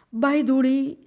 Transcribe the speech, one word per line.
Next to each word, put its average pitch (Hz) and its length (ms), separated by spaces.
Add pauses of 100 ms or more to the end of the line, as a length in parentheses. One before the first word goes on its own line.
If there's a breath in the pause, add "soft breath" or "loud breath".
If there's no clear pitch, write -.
(140 soft breath)
બાઈ 277 280
ધૂળી 262 540 (100)